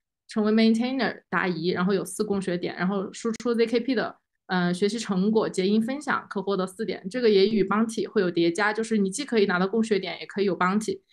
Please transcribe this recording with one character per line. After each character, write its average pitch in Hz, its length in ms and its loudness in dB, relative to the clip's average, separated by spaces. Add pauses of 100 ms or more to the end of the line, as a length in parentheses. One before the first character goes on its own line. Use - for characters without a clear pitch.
(280)
成 214 180 -2
为 214 60 2
maintainer 226 760 2
答 180 200 -2
疑， 170 220 -2
然 180 140 0
后 190 80 2
有 185 140 0
四 - 180 -6
共 202 160 -2
学 185 160 -4
点， 180 200 -6
然 175 120 -2
后 196 240 -4
输 - 200 -6
出 240 240 -4
Z 233 100 4
K 233 140 0
P 247 160 -2
的， 170 200 -4 (300)
嗯， 180 260 0
学 185 160 0
习 226 120 -2
成 202 320 0
果、 202 180 2
结 185 180 -2
营 214 140 4
分 262 180 -4
享 226 300 -4
可 208 100 -6
获 196 160 -2
得 185 120 -2
四 208 180 -8
点， 185 240 -6
这 240 100 -6
个 240 80 2
也 196 200 6
与 214 160 2
Bounty 214 440 0
会 214 140 0
有 180 80 2
叠 170 220 2
加， 208 200 0
就 220 120 -2
是 220 160 0
你 196 100 2
既 277 160 -6
可 233 140 0
以 196 80 4
拿 180 100 0
到 185 100 2
共 220 160 0
学 214 140 0
点， 175 220 -6
也 160 80 -12
可 - 120 -8
以 190 60 2
有 180 100 0
Bounty。 190 460 0 (120)